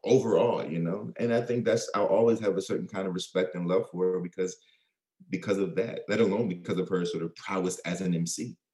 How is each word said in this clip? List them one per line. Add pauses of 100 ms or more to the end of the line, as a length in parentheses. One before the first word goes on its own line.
overall,
you
know?
And
I
think
that's,
I'll
always
have
a
certain
kind
of
respect
and
love
for
her
because, (720)
because
of
that,
let
alone
because
of
her
sort
of
prowess
as
an
M
C. (180)